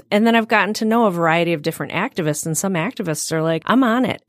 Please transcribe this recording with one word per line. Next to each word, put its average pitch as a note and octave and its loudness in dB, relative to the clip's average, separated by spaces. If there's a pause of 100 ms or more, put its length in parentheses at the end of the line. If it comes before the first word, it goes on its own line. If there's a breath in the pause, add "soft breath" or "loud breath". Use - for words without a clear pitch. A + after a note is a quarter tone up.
(120)
And G#3 4
then A#3 4
I've A3+ 2
gotten G#3 2
to A3+ -4
know A3+ 2
a G3 2
variety E3+ 2
of D3+ -2
different D#3 -6
activists, D#3+ -4
and D#3+ -2
some G3 -2
activists E3+ -4
are D#3+ 0
like, D#3+ 0
"I'm B3 2
on A#3+ 0
it - -4